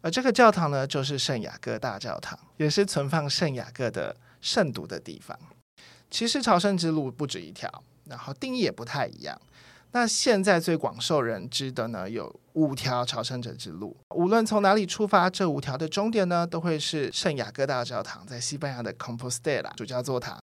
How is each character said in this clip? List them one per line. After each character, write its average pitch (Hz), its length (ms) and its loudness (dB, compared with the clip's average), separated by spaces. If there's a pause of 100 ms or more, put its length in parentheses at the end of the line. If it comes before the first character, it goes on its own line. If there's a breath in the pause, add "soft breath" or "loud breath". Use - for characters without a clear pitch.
而 165 100 -2
这 254 100 0
个 254 80 4
教 226 220 8
堂 170 180 2
呢， 139 160 0
就 143 160 -2
是 139 160 -2
圣 127 240 0
雅 - 200 -10
各 110 180 -4
大 107 180 -4
教 107 220 -8
堂， - 180 -12 (200)
也 151 120 2
是 202 160 4
存 139 240 -2
放 151 200 0
圣 139 260 0
雅 - 180 -8
各 123 160 -2
的 71 240 -4 (280 soft breath)
圣 160 320 2
毒 76 120 -8
的 92 140 -8
地 - 260 -16
方。 - 120 -14 (720 loud breath)
其 226 160 -2
实 269 140 0
朝 208 180 8
圣 196 180 4
之 165 140 2
路 151 180 0
不 135 160 -4
止 135 140 -6
一 80 140 -12
条， - 180 -8 (380)
然 123 100 -14
后 139 140 -10
定 262 200 -6
义 254 60 -2
也 180 100 2
不 - 140 -8
太 123 240 -2
一 50 140 -14
样。 71 180 -10 (560 loud breath)
那 240 120 4
现 220 360 4
在 185 160 6
最 170 160 2
广 117 240 -2
受 151 220 2
人 113 300 -2
知 135 200 -4
的 123 180 -4
呢， 98 200 -6
有 107 300 -10 (140)
五 151 200 4
条 123 320 0
朝 117 160 -4
圣 123 180 -6
者 117 140 -8
之 - 160 -12
路。 90 260 -10 (200)
无 170 120 4
论 220 160 6
从 214 200 2
哪 196 100 8
里 208 140 2
出 - 180 -2
发， 190 240 6
这 185 180 0
五 139 140 0
条 135 160 -6
的 160 100 -4
终 202 220 0
点 208 180 2
呢， 170 200 2
都 170 120 -4
会 165 200 0
是 147 320 -2
圣 151 260 0
雅 104 160 -4
各 135 140 0
大 127 180 0
教 120 160 -4
堂， - 240 -10
在 120 140 -10
西 135 180 -6
班 139 140 -4
牙 123 100 -8
的 107 140 -4
Compostela 123 800 -4
主 117 100 -8
教 127 160 -4
座 127 180 -2
堂。 - 200 -10 (140)